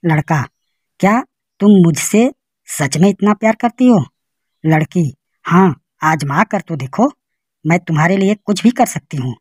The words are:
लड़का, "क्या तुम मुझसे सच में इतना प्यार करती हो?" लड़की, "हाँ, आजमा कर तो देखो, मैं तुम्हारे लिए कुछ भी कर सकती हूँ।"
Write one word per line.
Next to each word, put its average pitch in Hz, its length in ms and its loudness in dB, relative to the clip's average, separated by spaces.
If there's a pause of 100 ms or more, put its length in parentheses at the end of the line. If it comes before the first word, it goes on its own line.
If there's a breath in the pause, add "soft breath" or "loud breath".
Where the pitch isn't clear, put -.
लड़का, 156 440 -2 (520)
"क्या 214 240 0 (360)
तुम 202 100 4
मुझसे 202 640 2 (340)
सच - 300 -6
में 180 120 4
इतना 202 260 0
प्यार 220 200 -2
करती 247 340 -2
हो?" 196 160 2 (640)
लड़की, 156 500 -2 (280)
"हाँ, 175 380 0 (200)
आजमा 156 420 -2
कर 196 160 -6
तो 165 160 -12
देखो, 170 360 -4 (540)
मैं 165 120 0
तुम्हारे 170 380 0
लिए 196 180 0
कुछ 208 280 -6
भी 233 80 4
कर 247 160 0
सकती - 300 -10
हूँ।" 127 240 -6